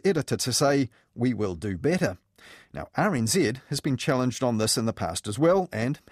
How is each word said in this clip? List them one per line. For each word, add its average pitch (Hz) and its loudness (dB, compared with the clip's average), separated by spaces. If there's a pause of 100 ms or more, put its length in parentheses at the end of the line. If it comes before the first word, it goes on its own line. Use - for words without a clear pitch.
editor 160 0
to 120 -2
say, 139 2 (260)
"We 123 0
will 98 -2
do 95 -6
better." 139 0 (540)
Now, 71 -10
R 175 2
N 113 0
Z 127 2 (160)
has 139 -4
been 135 0
challenged 127 0
on 120 2
this 110 2
in 117 0
the 113 0
past - -6
as 104 -6
well 175 4
and 117 -2 (140)